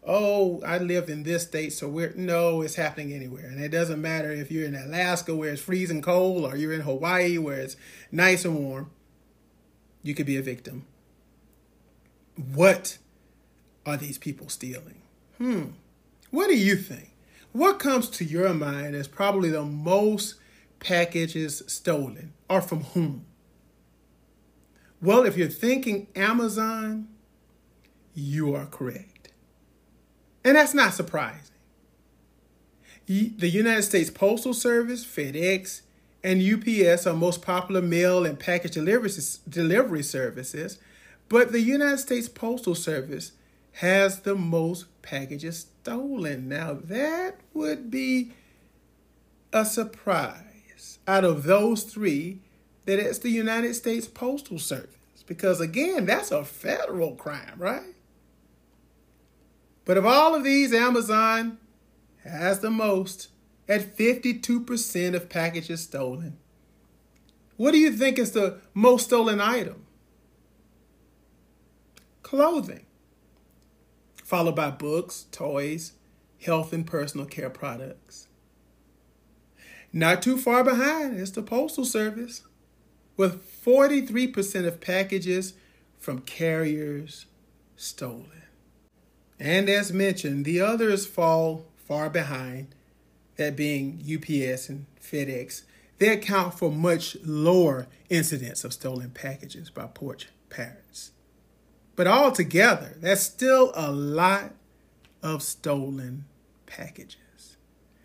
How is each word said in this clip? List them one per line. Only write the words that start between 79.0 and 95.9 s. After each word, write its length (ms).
Not 280
too 160
far 260
behind 540
is 140
the 120
Postal 420
Service, 560
with 260
forty-three 840
percent 380
of 140
packages 760
from 220
carriers 1040
stolen. 680
And 320
as 220
mentioned, 540
the 160
others 440
fall 600
far 340
behind, 640
that 200
being 480
U 140
P 280
S 240
and 160
FedEx. 640